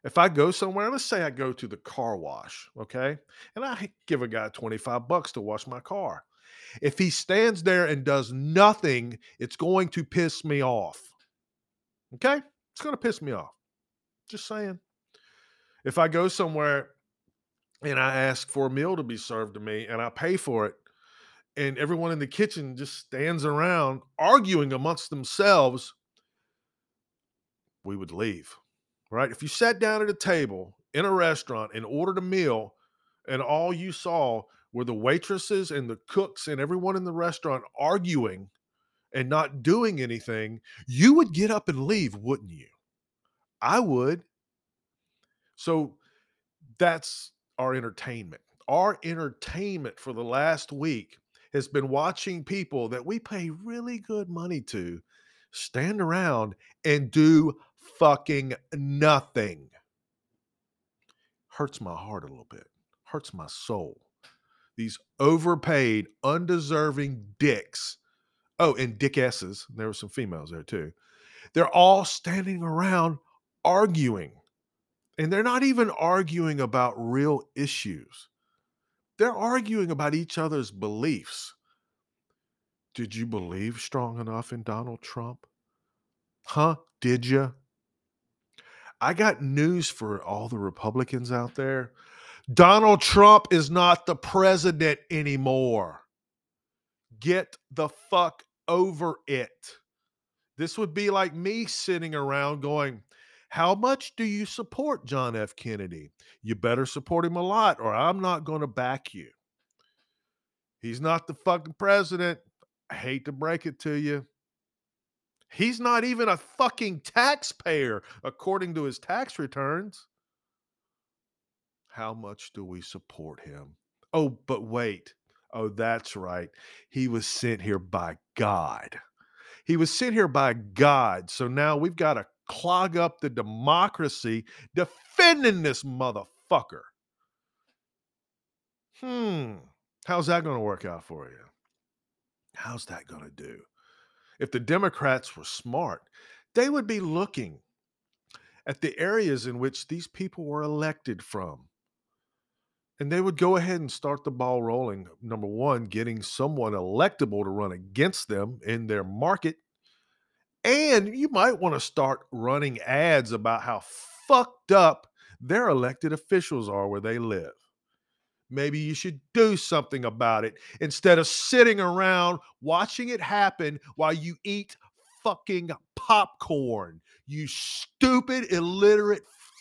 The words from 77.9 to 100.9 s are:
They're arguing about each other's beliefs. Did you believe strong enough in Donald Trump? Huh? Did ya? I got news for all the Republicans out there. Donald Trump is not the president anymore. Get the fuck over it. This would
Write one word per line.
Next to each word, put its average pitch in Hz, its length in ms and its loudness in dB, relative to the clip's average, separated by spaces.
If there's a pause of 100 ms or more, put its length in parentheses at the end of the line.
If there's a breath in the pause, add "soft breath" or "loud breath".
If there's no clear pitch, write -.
They're 226 180 4
arguing 214 560 0
about 147 240 0
each 165 220 -4
other's 151 340 -2
beliefs. 107 840 -6 (1400)
Did 110 200 -8
you 113 120 -6
believe 104 560 -8
strong 117 400 -6
enough 113 320 -8
in 117 100 -12
Donald 113 380 -10
Trump? 123 440 -14 (1000)
Huh? 151 320 2 (240)
Did 123 240 0
ya? 135 240 2 (1500 loud breath)
I 139 120 0
got 196 280 2
news 151 480 2
for 104 340 -6
all 104 260 -6
the 117 100 -6
Republicans 120 720 -4
out 120 240 -4
there. 135 380 -4 (600 loud breath)
Donald 202 480 10
Trump 208 500 10
is 156 180 4
not 175 360 6
the 160 100 0
president 170 840 4 (100)
anymore. 131 960 0 (1120)
Get 170 380 -2 (140)
the 151 180 -2
fuck - 540 -2 (240)
over 170 480 0 (120)
it. - 500 -8 (800)
This 165 200 -6
would 190 160 -4